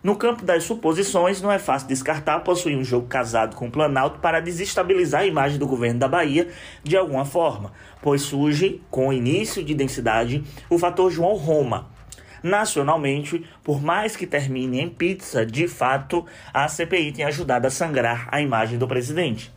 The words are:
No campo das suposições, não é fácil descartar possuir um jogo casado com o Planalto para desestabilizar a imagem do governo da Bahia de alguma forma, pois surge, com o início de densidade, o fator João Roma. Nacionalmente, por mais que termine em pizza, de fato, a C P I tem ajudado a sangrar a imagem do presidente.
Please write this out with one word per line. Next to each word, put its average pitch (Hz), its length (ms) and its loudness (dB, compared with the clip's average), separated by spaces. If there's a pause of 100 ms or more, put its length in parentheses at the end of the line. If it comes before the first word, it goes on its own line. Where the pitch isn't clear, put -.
No 202 120 2
campo 233 300 -2
das 170 180 2
suposições, 185 760 0
não 202 100 2
é 196 60 2
fácil 135 300 -2
descartar 147 540 0
possuir 170 360 0
um 131 60 -2
jogo 123 240 0
casado 117 480 0
com 123 120 -8
o 117 40 -8
Planalto 143 480 0
para 165 200 2
desestabilizar 180 840 0
a 202 40 2
imagem 143 320 0
do 139 80 0
governo 120 340 0
da 135 80 2
Bahia 165 420 2 (340)
de 151 120 0
alguma 143 300 2
forma, 131 480 0 (260)
pois 143 220 2
surge, 147 580 0 (120)
com 131 160 2
o 135 60 2
início 160 500 0
de 151 100 -4
densidade, 123 680 0 (260)
o 170 80 4
fator 175 340 4
João 170 220 2
Roma. 147 560 0 (540)
Nacionalmente, 156 1000 0 (200)
por 143 180 0
mais 208 340 0
que 180 120 -8
termine 131 520 -2
em 165 80 -2
pizza, 175 560 -2
de 127 240 -2
fato, 139 560 -2 (300)
a 143 140 2
C 165 180 -2
P 180 140 0
I 151 120 -2
tem 147 140 -4
ajudado 127 400 0
a 131 60 2
sangrar 123 600 -2
a 147 80 0
imagem 117 380 0
do 123 100 0
presidente. 127 680 -2